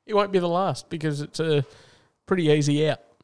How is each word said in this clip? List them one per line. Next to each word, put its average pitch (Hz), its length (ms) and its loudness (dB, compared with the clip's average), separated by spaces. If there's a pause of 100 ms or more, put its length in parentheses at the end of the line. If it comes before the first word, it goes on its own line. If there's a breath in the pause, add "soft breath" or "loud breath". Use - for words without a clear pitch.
it 220 80 -8
won't 202 180 2
be 190 60 2
the 175 100 0
last 170 420 -2
because 151 300 -4
it's 151 200 -10
a 151 240 0 (640 loud breath)
pretty 175 200 0
easy 151 420 2
out. 139 120 -4 (240)